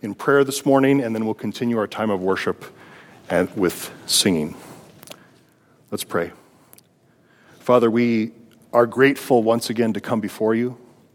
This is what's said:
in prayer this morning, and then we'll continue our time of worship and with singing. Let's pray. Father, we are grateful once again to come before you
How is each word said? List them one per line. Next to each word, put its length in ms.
in 140
prayer 280
this 220
morning, 380
and 120
then 120
we'll 80
continue 420
our 100
time 220
of 140
worship 420
and 260
with 380
singing. 500
Let's 140
pray. 280
Father, 320
we 420
are 140
grateful 560
once 260
again 240
to 80
come 200
before 340
you 240